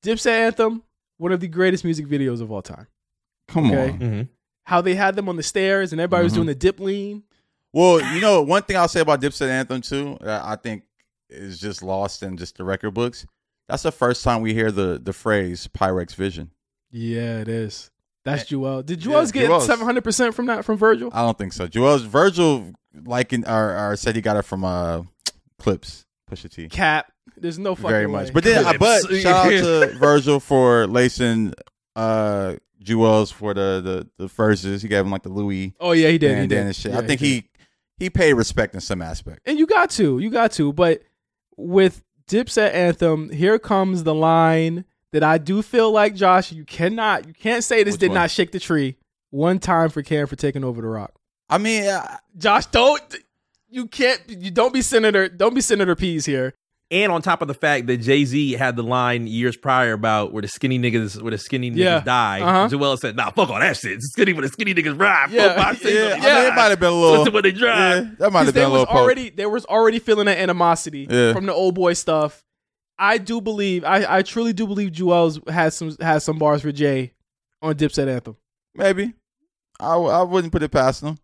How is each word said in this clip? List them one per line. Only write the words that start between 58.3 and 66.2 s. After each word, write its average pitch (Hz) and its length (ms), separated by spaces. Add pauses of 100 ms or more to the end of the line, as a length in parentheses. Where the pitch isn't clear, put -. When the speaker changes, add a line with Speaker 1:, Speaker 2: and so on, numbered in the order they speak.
Speaker 3:
had 123 220
the 117 80
line 123 420
years 117 320
prior 127 360
about 107 380
where 104 120
the 101 40
skinny 131 300
niggas, 113 420
where 113 120
the 107 60
skinny 123 340
niggas 117 60
Speaker 1:
Yeah. 175 240
Speaker 3:
die, 117 400
Speaker 1:
Uh-huh. 190 280
Speaker 3:
Joel 139 260
said, 117 200
"Nah, 113 160
fuck 185 180
all 104 100
that 147 160
shit. - 180
It's 117 180
skinny 196 220
when 151 100
the 135 60
skinny 196 260
niggas 151 240
ride." 175 320
Speaker 1:
Yeah. 202 240
Speaker 3:
Four, 190 80
five, 220 160
six 208 160
Speaker 1:
Yeah. 220 80
Speaker 3:
of 214 80
them - 100